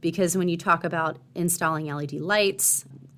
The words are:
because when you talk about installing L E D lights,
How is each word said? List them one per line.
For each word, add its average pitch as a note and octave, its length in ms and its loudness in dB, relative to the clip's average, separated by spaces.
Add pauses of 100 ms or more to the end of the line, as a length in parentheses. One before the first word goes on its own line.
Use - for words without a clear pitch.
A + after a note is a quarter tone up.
because E3+ 360 0
when F3+ 120 2
you E3+ 80 0
talk E3+ 280 2
about D#3+ 340 -2 (160)
installing D#3+ 560 0
L D3 100 -4
E D3 60 -4
D C#3+ 140 -8
lights, G3 640 2 (340)